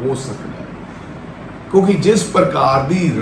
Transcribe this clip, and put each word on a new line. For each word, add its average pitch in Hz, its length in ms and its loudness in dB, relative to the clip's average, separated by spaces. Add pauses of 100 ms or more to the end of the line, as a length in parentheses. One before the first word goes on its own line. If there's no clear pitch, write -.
ਹੋ 131 140 -2
ਸਕਦਾ - 460 -10
ਹੈ, - 40 -12 (1080)
ਕਿਉਂਕਿ 190 220 6
ਜਿਸ 190 300 4
ਪ੍ਰਕਾਰ 135 600 2
ਦੀ 165 380 2